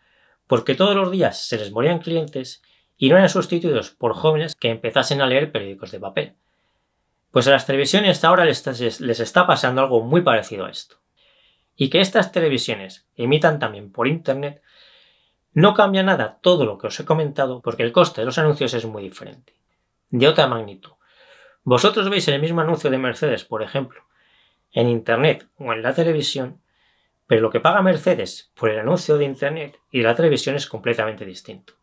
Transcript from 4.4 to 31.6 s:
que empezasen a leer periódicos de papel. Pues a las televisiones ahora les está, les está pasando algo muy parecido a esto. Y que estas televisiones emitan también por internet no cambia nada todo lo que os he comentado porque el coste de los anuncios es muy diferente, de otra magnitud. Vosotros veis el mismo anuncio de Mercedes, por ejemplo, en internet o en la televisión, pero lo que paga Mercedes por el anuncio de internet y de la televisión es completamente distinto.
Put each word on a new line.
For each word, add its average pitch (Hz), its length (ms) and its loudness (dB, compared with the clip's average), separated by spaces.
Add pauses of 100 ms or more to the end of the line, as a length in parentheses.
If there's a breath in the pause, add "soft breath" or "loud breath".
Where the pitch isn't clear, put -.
que 117 140 -2
empezasen 127 520 -2
a 135 40 2
leer 139 260 0
periódicos 98 400 -10
de 98 80 -14
papel. 98 340 -8 (960)
Pues 123 160 2
a 139 60 6
las 131 120 4
televisiones 156 600 2
ahora 175 200 6
les 151 220 0
está, 135 60 -4 (320)
les 117 160 -2
está 175 260 2
pasando 131 340 2
algo 127 220 2
muy 135 180 2
parecido 110 460 -2
a - 40 -14
esto. - 260 -18 (800)
Y 139 140 -2
que 160 120 4
estas 190 320 0
televisiones 127 840 -4
emitan 151 420 2
también 104 320 -8
por 120 160 -4
internet 143 540 -4 (920 soft breath)
no 196 200 6
cambia 196 280 2
nada 160 400 -2
todo 180 220 4
lo 104 140 -4
que 110 100 -8
os - 120 -8
he 151 40 -12
comentado 147 580 -2
porque 117 200 -4
el 117 100 -2
coste - 280 2
de 113 60 -2
los 127 120 -4
anuncios 147 360 0
es 113 100 -4
muy 110 180 -10
diferente, - 520 -18 (560)
de 127 180 4
otra 156 180 4
magnitud. 110 460 -8 (720 soft breath)
Vosotros 190 460 2
veis 202 180 -2
el 139 120 0
mismo 165 200 0
anuncio 156 300 -2
de 131 80 0
Mercedes, 127 460 -2
por 110 180 -8
ejemplo, 131 400 -8 (720)
en 117 160 0
internet 117 600 0 (100)
o 127 140 -6
en 110 100 -6
la 127 120 -2
televisión, 151 640 -2 (640)
pero 113 140 4
lo 110 100 2
que 123 100 -2
paga 185 220 2
Mercedes 165 720 0
por 113 160 0
el 107 80 -2
anuncio 151 380 0
de 147 80 0
internet 139 540 -6 (120)
y 135 80 -2
de 117 60 2
la 117 100 4
televisión 143 420 0
es - 100 -8
completamente 110 580 -4
distinto. 95 580 -18